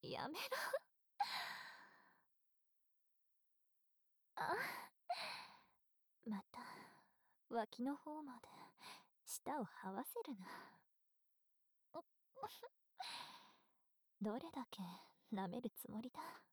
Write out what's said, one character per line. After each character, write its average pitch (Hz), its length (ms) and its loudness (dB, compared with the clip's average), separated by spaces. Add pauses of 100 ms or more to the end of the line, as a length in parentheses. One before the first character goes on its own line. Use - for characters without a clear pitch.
や - 260 0
め 302 100 0
ろ。 - 40 2 (4000)
あ、 - 200 6 (1700)
ま 202 240 0
た、 - 80 -8 (880)
脇 233 320 2
の 277 140 4
方 302 260 -4
ま 262 180 -6
で、 - 80 -12 (760)
舌 277 360 2
を 208 40 4
這 - 260 -4
わ 202 120 0
せ - 260 -2
る 240 80 0
な。 185 80 -8 (3750)
ど 208 160 6
れ 320 140 -2
だ 254 180 -2
け - 140 -4 (500)
舐 190 140 4
め 226 140 2
る 214 100 2
つ - 180 -8
も 214 120 0
り 247 100 -4
だ？ - 80 -8 (340)